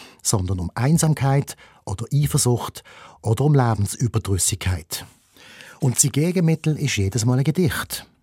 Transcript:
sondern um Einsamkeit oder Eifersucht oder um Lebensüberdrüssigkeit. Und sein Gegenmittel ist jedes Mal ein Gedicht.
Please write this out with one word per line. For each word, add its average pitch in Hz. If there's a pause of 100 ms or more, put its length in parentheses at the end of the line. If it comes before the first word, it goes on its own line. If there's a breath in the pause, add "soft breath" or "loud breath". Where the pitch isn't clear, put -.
(220 loud breath)
sondern 95
um 85
Einsamkeit 143 (300 loud breath)
oder 104
Eifersucht 139 (380 loud breath)
oder 110
um 151
Lebensüberdrüssigkeit. 104 (760 loud breath)
Und 127
sein 131
Gegenmittel 160
ist 135
jedes 101
Mal 123
ein 135
Gedicht. - (160)